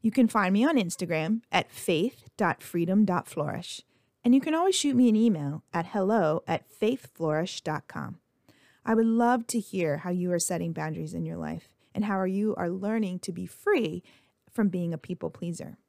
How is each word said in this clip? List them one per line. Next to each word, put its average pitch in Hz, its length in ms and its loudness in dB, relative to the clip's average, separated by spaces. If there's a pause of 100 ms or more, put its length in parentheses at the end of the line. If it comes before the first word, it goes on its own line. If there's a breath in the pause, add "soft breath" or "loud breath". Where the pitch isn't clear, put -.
You 220 80 2
can 240 160 6
find 196 260 2
me 214 100 4
on 311 120 4
Instagram 175 640 0 (100)
at - 200 0
faith - 640 -2
dot - 240 0
freedom 185 440 2
dot 180 220 -2
flourish, - 540 -8 (420)
and 240 120 6
you 269 60 6
can 302 120 -2
always 370 220 2
shoot 277 200 0
me 247 140 6
an 214 60 4
email 160 480 2 (100)
at 170 140 -2
hello 196 580 2
at - 240 -4
faithflourish 165 920 -2
dot 151 240 -6
com. - 320 -12 (680 soft breath)
I 226 80 2
would 226 140 4
love 233 400 2
to 240 120 -2
hear 165 380 -2
how 180 140 -6
you 180 200 0
are 175 60 0
setting 170 360 -2
boundaries 160 420 -6
in 165 100 -4
your 160 120 -8
life - 340 -8 (240)
and 202 100 -2
how 196 160 -2
you 196 340 -2
are 175 140 -4
learning 190 520 -4
to - 100 -10
be 175 160 -8
free 208 560 0 (440 soft breath)
from 208 220 0
being 170 240 -2
a 160 60 -6
people 170 320 -8
pleaser. - 580 -10